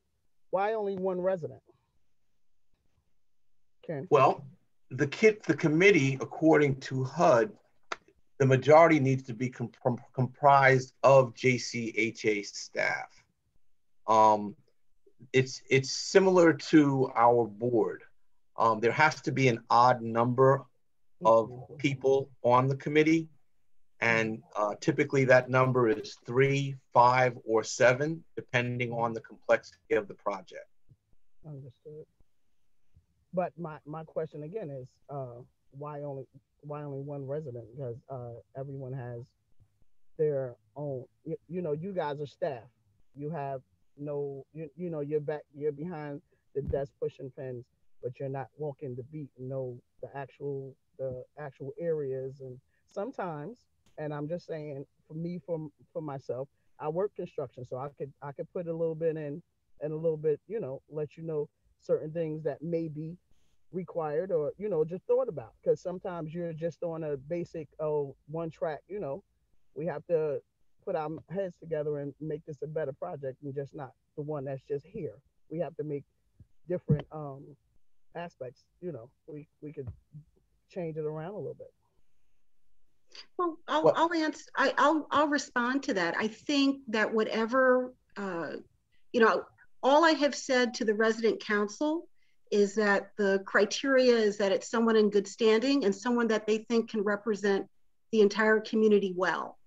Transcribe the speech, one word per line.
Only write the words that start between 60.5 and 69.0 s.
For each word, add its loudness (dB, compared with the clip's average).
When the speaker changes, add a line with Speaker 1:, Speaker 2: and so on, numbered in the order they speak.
Speaker 1:
know, -8
let -8
you -16
know -4
certain -2
things -4
that -4
may -4
be -10
required -4
or, 0
you -6
know, 2
just -6
thought 0
about. -10
'Cause 2
sometimes -8
you're -6
just -8
on -6
a -4
basic, -8
oh, -2
one -8
track, -8
you -10
know, -8